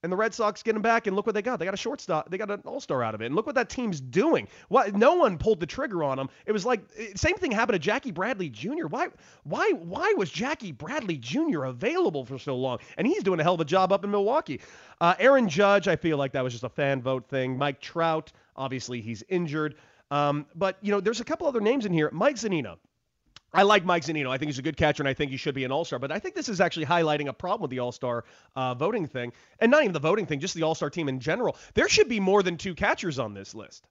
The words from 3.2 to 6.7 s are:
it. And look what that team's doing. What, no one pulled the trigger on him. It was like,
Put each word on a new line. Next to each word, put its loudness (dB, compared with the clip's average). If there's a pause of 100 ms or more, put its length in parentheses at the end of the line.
it. -4
And -2
look 0
what -6
that 2
team's -4
doing. 2 (200)
What, 2
no 6
one 4
pulled 2
the -4
trigger -4
on -2
him. -4 (160)
It -6
was 0
like, 0 (160)